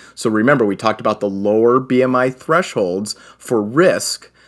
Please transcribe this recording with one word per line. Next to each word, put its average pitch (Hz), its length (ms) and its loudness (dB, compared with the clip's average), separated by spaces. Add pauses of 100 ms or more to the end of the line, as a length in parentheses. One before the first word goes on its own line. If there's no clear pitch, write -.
(160)
So - 140 -4
remember, 117 360 2
we 98 120 0
talked 110 240 -2
about 107 180 -2
the 104 100 -2
lower 107 500 2
B 131 220 0
M 127 140 0
I 127 140 0
thresholds 107 840 -4 (220)
for 117 240 -2
risk, 123 720 -2 (160)